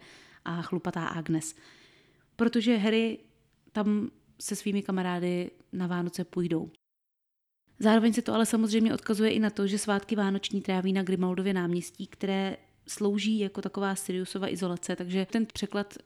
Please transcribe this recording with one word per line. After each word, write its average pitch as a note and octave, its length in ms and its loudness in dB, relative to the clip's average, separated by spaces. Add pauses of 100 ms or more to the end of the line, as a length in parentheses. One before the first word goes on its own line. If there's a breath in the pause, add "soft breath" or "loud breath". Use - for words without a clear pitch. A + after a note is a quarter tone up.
(460 loud breath)
a E3+ 160 -4
chlupatá E3+ 460 -4
Agnes. D#3+ 480 -2 (800 soft breath)
Protože A#3 420 4
Harry A3 420 2 (520)
tam G#3 380 0 (320)
se - 140 -6
svými G3 260 -2
kamarády F3+ 720 -2 (220)
na F3+ 140 -2
Vánoce F3 360 -2
půjdou. E3+ 480 -2 (1080)
Zároveň A3 340 6
se A#3 80 0
to A3 120 -2
ale A3+ 120 4
samozřejmě A3 480 2
odkazuje A3 380 2
i - 80 2
na G#3+ 100 2
to, G3+ 180 0
že G3+ 100 0
svátky G3+ 380 0
vánoční G3 460 0
tráví F#3+ 320 0
na F#3+ 100 2
Grimaldově F#3 500 0
náměstí, F3 540 -2
které F#3+ 500 -2 (300)
slouží G#3 520 0
jako G3 220 -4
taková G3 340 -2
Siriusova F#3 560 -4
izolace, F3 440 -2
takže F3+ 360 -2
ten A3+ 140 2
překlad G3+ 480 -6 (120)